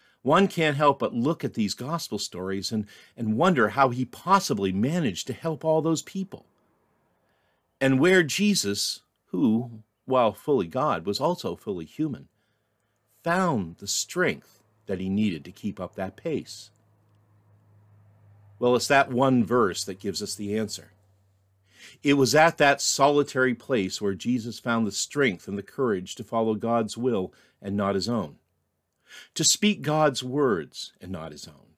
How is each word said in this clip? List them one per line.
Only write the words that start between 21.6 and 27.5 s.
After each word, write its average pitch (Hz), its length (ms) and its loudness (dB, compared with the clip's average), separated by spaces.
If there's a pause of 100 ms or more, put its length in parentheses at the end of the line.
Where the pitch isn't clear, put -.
It 143 120 4
was 131 200 4
at 160 240 6
that 143 220 4
solitary 139 760 2
place 107 480 -4
where 98 120 -2
Jesus 113 440 -4
found 117 280 0
the 95 60 -4
strength 123 540 -2
and 101 100 -6
the 98 60 -6
courage 101 540 -4
to 110 80 -12
follow 113 300 0
God's 113 440 -2
will 117 340 -2 (300)